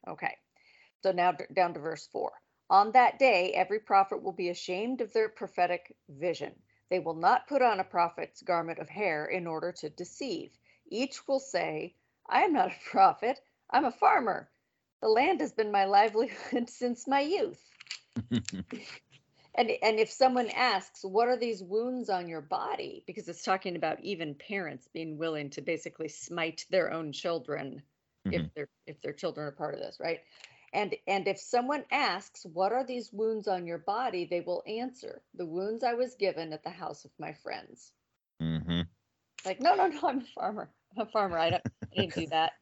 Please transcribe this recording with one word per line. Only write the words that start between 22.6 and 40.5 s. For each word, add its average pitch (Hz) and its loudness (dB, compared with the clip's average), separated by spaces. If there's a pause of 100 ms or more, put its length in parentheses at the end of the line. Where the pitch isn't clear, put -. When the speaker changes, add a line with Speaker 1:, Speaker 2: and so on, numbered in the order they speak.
Speaker 1:
Because 180 -12
it's 170 -12
talking 190 -2
about 160 -2
even 165 -6
parents 151 -8
being 160 -8
willing 151 -4
to 147 -10
basically 156 -6
smite 165 -6
their 180 2
own 160 -6
children 151 -6 (420)
if 95 -2
Speaker 2:
Mm-hmm. 80 0
Speaker 1:
their, 143 -8 (180)
if - -16
their 147 -6
children 151 -6
are 143 -8
part 147 -6
of - -8
this, - -10
right? 165 -4 (520)
And, 202 -2 (120)
and 196 0
if 190 -2
someone 254 -2
asks, 214 -2
"What 190 0
are 254 0
these 247 -8
wounds 214 -2
on 180 -2
your 170 -6
body?" 190 -2
they 175 0
will 175 -4
answer, 240 -8 (120)
"The 175 -8
wounds 196 -4
I 240 2
was 240 -2
given 165 -2
at 156 -10
the 165 -8
house 175 -10
of - -20
my 156 -8
friends." - -12 (500)
Speaker 2:
Mm-hmm. 80 -2 (600)
Speaker 1:
Like, 190 -4
"No, 339 6
no, 392 2
no, 302 -2
I'm 277 0
a 240 -10 (100)
farmer. 185 -6 (260)